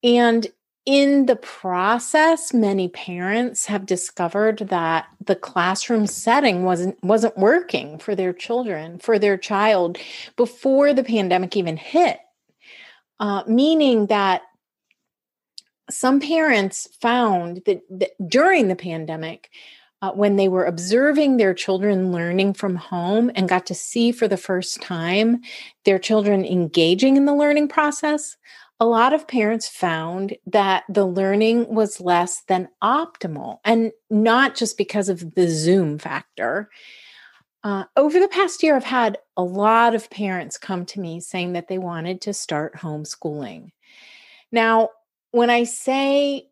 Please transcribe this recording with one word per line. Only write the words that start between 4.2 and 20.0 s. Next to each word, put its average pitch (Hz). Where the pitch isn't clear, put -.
that 170
the 190
classroom 196
setting 226
wasn't, 180
wasn't 214
working 190
for 202
their 185
children, 180
for 220
their 202
child 196
before 269
the 262
pandemic 185
even 170
hit, 320
uh, 202
meaning 262
that 196
some 269
parents 285
found 196
that, 185
that 190
during 285
the 185
pandemic, 160